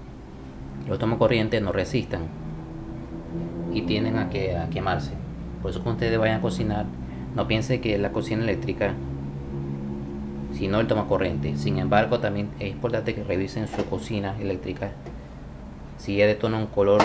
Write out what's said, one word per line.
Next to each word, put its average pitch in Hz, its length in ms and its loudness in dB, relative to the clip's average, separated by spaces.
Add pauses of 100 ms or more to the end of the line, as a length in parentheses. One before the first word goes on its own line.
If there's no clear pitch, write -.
(880)
los 95 120 -2
tomacorrientes 113 640 4
no 95 100 2
resistan 95 500 0 (1500)
y - 100 0
tienden 107 360 2
a 90 120 0
que, 95 260 0
a 82 120 0
quemarse. 85 440 0 (500)
Por 98 80 -2
eso, 92 120 -4
cuando 113 160 0
ustedes 113 200 4
vayan 110 200 4
a - 40 0
cocinar, 107 440 0 (480)
no 104 120 2
piense 110 340 2
que 110 140 2
es 101 60 2
la 101 120 2
cocina 110 300 0
eléctrica, 98 520 2 (1600)
sino 98 280 2
el 113 60 4
tomacorriente. 90 680 2
Sin 71 220 0
embargo, 107 400 4
también 104 400 -2
es 101 120 -2
importante 113 440 -2
que 104 100 -4
revisen 101 440 0
su 101 180 -2
cocina 101 540 -2
eléctrica 95 520 -2 (1080)
si 98 160 -2
ya 104 100 8
detona 110 300 4
un 110 100 2
color, 101 380 6